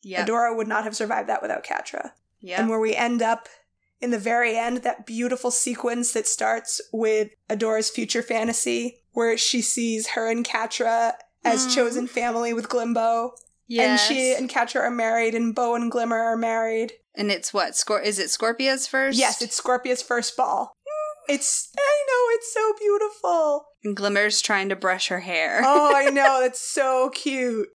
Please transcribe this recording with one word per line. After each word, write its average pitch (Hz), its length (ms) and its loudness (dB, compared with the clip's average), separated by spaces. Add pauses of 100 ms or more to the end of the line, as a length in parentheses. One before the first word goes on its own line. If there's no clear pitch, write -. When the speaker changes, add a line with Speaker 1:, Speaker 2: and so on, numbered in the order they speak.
Speaker 1:
Yep. 175 260 -4
Speaker 2:
Adora 233 300 2
would 220 100 -2
not 220 160 -2
have 214 140 -6
survived 220 320 -2
that 214 120 0
without - 220 -4
Catra. - 480 -6 (300)
Speaker 1:
Yep. 185 180 -4
Speaker 2:
And 220 100 2
where 220 100 0
we 220 160 0
end 240 260 0
up 226 260 0 (540)
in 247 100 -4
the 233 80 0
very 226 380 0
end, 233 200 -2
that 240 280 -4
beautiful 247 460 -2
sequence 240 600 -2
that 220 160 -2
starts - 540 -2 (100)
with 220 380 0 (200)
Adora's 220 400 0
future 233 340 -4
fantasy, 233 800 -2 (100)
where 233 240 2
she 233 240 0
sees 226 480 -2
her 226 200 -2
and 233 140 0
Catra 226 680 0 (320)
as 254 220 2
Speaker 1:
Mm. 247 80 2
Speaker 2:
chosen 247 320 2
family 233 460 -2
with 226 140 -4
Glimbo. 233 680 0 (440)
And 214 180 6
she 254 340 4
Speaker 1:
Yes. - 100 2
Speaker 2:
and 254 80 -4
Catra 240 320 0
are 240 100 0
married, 226 420 0
and 226 220 0
Bo 240 200 2
and 233 140 -2
Glimmer 233 300 0
are 226 160 0
married. 226 560 0 (240)
Speaker 1:
And 202 160 0
it's 175 220 -2
what? 190 220 0
Scor-, - 280 0
is 202 160 -2
it 165 100 -2
Scorpia's 262 580 0
first? 269 300 0
Speaker 2:
Yes, 254 240 2
it's 233 140 -6
Scorpia's 247 460 0
first 240 340 -2
ball. - 380 -2 (560)
It's, - 400 -2 (100)
I 571 280 2
know, 494 280 2
it's 466 180 -4
so 440 240 2
beautiful. 370 880 0 (160)
Speaker 1:
And 208 120 -4
Glimmer's 202 460 2
trying 196 280 0
to 190 60 -2
brush 185 320 -2
her 180 140 -4
hair. 170 420 0
Speaker 2:
Oh, 285 320 6
I 277 140 4
Speaker 1:
<laughs> - 0 -
Speaker 2:
know, 269 320 4
that's 254 180 0
so 262 520 0
cute. 247 640 -2